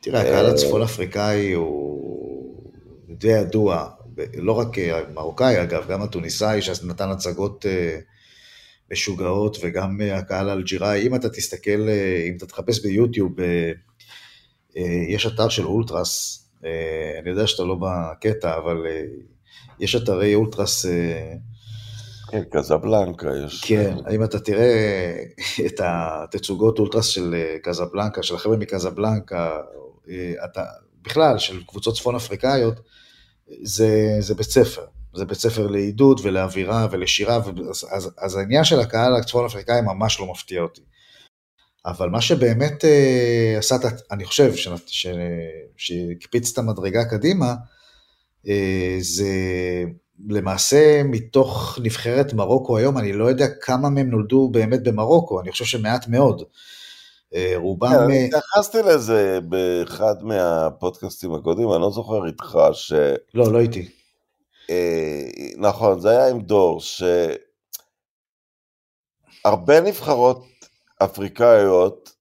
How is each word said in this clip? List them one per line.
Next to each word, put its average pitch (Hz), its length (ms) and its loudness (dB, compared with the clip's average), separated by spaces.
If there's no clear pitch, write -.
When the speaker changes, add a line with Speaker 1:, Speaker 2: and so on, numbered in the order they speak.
Speaker 1:
תראה, 120 200 -2
הקהל 69 260 4
Speaker 2:
אה, - 40 6
Speaker 1:
הצפון 73 320 2
אפריקאי 104 680 -2
הוא... 71 1160 -6
די 85 200 -2
ידוע, 98 600 2
ב-, 78 100 -8
לא 90 160 -2
רק, 113 260 -2
אה, 82 220 -2
מרוקאי, 87 480 0
אגב, 80 260 -4
גם 95 140 -4
התוניסאי, 101 600 -2
שנתן 87 480 -6
הצגות, 95 560 -6
אה, 87 320 -2
משוגעות, 98 680 -2
וגם, 95 380 -4
אה, 98 180 -2
הקהל 95 300 -4
האלג'יראי. 98 580 -2
אם 127 80 2
אתה 123 140 -2
תסתכל, 104 600 -4
אה, 95 400 0
אם 90 80 -8
אתה 90 100 -16
תחפש 110 340 -4
ביוטיוב, 101 600 0
אה, 87 320 0
אה, 87 320 -2
יש 104 180 -2
אתר 110 220 0
של 101 180 -2
אולטרס, 90 800 -4
אה, 80 580 -6
אני 87 80 -6
יודע 101 160 0
שאתה 95 160 -4
לא 92 180 -2
בקטע, 90 760 -4
אבל, 82 300 -4
אה, 80 160 -6
יש 104 160 -2
אתרי 104 380 2
אולטרס, 107 520 0
אה, 82 480 -4
Speaker 2:
כן, 107 200 -4
קזבלנקה 82 800 0
יש. - 180 -12
Speaker 1:
כן, 104 300 2
אם 92 100 0
אתה 107 140 -4
תראה 104 720 2
<laughs> - 400 -6
את - 180 -6
התצוגות 87 960 -2
אולטרס 110 280 0
של, 87 320 -2
אה, 80 240 -4
קזבלנקה, 90 600 -4
של 87 120 -6
החבר'ה 107 220 0
מקזבלנקה, 95 1000 -4
אה, 90 220 -8
אתה, 87 200 -10
בכלל, 147 360 2
של 92 280 -6
קבוצות 110 280 -4
צפון 120 220 -4
אפריקאיות, 117 640 -2
זה, 107 580 2
זה 98 140 -2
בית - 160 -4
ספר. - 340 2
זה 92 100 -6
בית 92 140 -8
ספר 110 280 -2
לעידוד 104 560 4
ולאווירה 95 680 -2
ולשירה, 101 560 0
ו-, 92 240 -10
אז, - 200 -10
אז, 92 280 -6
אז 95 180 -6
העניין 113 280 2
של 147 160 4
הקהל 117 360 2
הצפון 120 280 0
אפריקאי 117 360 -2
ממש 104 400 -2
לא 98 60 -8
מפתיע 90 360 -8
אותי. - 180 -8
אבל 87 220 -4
מה 107 120 -2
שבאמת, 131 640 2
אה, 123 760 4
עשה 127 180 0
את 127 80 -2
ה-, 120 40 2
אני 98 100 -8
חושב 127 300 4
שנת-, 87 340 -8
ש-, - 180 -6
שהקפיץ 87 760 -6
את - 60 -6
המדרגה 107 460 0
קדימה, 123 500 0
אה, 95 520 0
זה 98 320 -4
למעשה 104 760 4
מתוך 117 800 0
נבחרת 120 500 0
מרוקו 113 460 2
היום, 131 200 2
אני 104 140 -2
לא 104 120 0
יודע 131 220 4
כמה 131 300 0
מהם 139 200 0
נולדו 120 380 2
באמת 120 340 2
במרוקו, 113 580 2
אני 90 120 -10
חושב - 120 -6
שמעט 117 440 -2
מאוד. 120 340 2
אה, 92 220 -2
רובם, 92 360 -2
Speaker 2:
כן, 127 60 8
אני 131 200 4
Speaker 1:
אה, 127 60 2
Speaker 2:
התייחסתי 190 580 0
לזה 110 560 4
באחד 90 760 0
מהפודקאסטים 90 1120 -2
הקודמים, 92 380 0
אני 85 100 2
לא 101 80 2
זוכר 104 360 -4
איתך 80 320 -4
ש- - 200 -8
Speaker 1:
לא, 110 180 4
לא 117 80 4
איתי. 117 280 -2
Speaker 2:
אה, 80 580 -2
נכון, 98 420 2
זה 101 100 4
היה 131 180 6
עם 120 120 0
דור, 90 400 4
שהרבה 107 360 6
נבחרות 131 640 2
אפריקאיות 98 1200 4